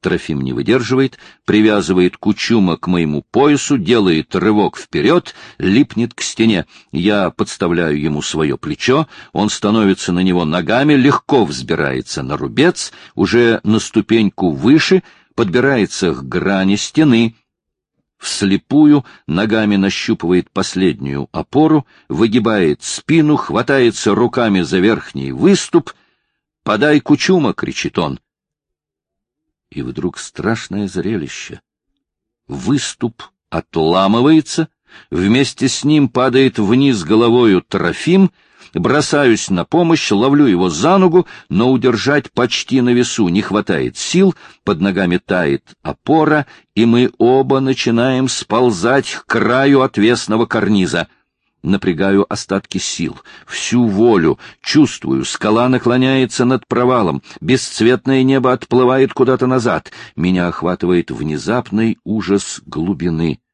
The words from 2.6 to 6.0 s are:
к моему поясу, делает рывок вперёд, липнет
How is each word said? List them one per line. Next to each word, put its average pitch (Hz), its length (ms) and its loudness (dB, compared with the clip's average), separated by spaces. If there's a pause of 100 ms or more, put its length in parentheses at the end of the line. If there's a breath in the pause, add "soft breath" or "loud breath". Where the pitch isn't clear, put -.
к - 100 -10
моему 82 360 -2
поясу, 143 560 0
делает 92 580 0
рывок 101 420 0
вперёд, - 560 -2 (240 loud breath)
липнет 117 560 0